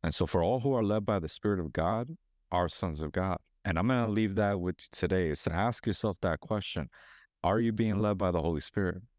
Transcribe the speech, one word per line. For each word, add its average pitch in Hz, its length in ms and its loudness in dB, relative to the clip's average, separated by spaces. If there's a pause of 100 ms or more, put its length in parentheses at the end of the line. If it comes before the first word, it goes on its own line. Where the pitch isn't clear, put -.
And 80 140 -2
so 87 100 0
for 87 160 2
all 117 200 2
who 135 120 2
are 117 100 2
led 104 220 0
by 104 140 0
the 80 80 -2
Spirit 101 320 -2
of 78 140 -4
God 110 420 -2 (360)
are 90 180 2
sons 78 320 -4
of 76 100 -4
God. 92 260 0 (280)
And 87 120 0
I'm 95 100 2
gonna 120 200 2
leave 104 280 2
that 101 240 2
with 90 200 -2
you - 120 -20
today, 90 380 2
is 73 140 -2
to 82 100 -2
ask 107 320 -2
yourself 104 360 -2
that 85 180 0
question. 95 500 -6 (540)
Are 98 160 4
you 113 140 2
being 110 260 2
led 104 180 2
by 92 140 2
the 85 100 2
Holy 78 200 0
Spirit? 92 420 -2 (160)